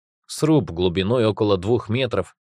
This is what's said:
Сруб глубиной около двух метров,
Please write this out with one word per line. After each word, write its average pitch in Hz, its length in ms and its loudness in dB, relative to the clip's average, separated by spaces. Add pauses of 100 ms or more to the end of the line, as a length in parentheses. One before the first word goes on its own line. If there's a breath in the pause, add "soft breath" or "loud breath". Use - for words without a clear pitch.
(260)
Сруб 151 440 0
глубиной 92 560 0
около 104 320 2
двух 110 320 -2
метров, 110 440 -2 (140)